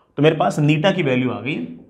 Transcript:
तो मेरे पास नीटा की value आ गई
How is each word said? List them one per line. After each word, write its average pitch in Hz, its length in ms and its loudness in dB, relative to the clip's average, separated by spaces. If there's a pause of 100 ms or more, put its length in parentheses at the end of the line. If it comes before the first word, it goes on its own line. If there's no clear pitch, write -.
(180)
तो 143 60 0
मेरे 156 120 6
पास 170 240 -2
नीटा 151 320 2
की 180 120 -2
value 127 280 0
आ 104 100 -8
गई 139 140 -6 (340)